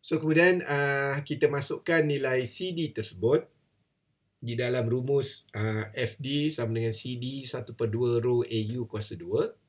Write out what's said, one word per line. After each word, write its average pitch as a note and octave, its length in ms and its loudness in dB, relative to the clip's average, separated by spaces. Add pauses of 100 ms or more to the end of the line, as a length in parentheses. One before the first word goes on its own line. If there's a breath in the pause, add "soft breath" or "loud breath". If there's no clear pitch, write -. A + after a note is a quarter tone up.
So, D#3 160 0
kemudian, E3+ 400 6
uh, C#3 640 0
kita C#3+ 240 2
masukkan D#3 560 2
nilai C3+ 400 0
C F3+ 320 -4
D D#3 160 -2
tersebut A2 560 0 (880)
di A#2 160 -8
dalam B2 320 0
rumus, C3 720 0
uh, G#2+ 400 -2
F A#2+ 240 -4
D C#3+ 320 0
sama A2+ 240 -2
dengan A2+ 160 0
C B2 240 -8
D B2+ 320 -8
satu B2 240 -8
per A2+ 160 -2
dua A#2 320 2
rho A#2+ 240 2
A A2+ 140 -2 (180)
U B2 80 -4
kuasa G#2 320 -8
dua. G#2+ 320 -2 (200)